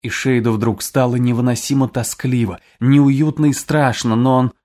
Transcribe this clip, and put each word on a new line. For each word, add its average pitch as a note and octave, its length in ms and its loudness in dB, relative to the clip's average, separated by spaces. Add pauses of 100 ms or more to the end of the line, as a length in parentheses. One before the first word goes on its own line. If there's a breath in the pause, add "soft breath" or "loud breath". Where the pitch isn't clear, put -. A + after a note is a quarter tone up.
И A#2+ 60 -6
Шейду A#2+ 440 0
вдруг A2 280 -2
стало B2 360 -2
невыносимо B2 720 0
тоскливо, A#2+ 720 -4 (180 soft breath)
неуютно C#3+ 680 2
и C#3 60 2
страшно, B2+ 640 -2
но B2+ 220 2
он B2+ 160 0 (120)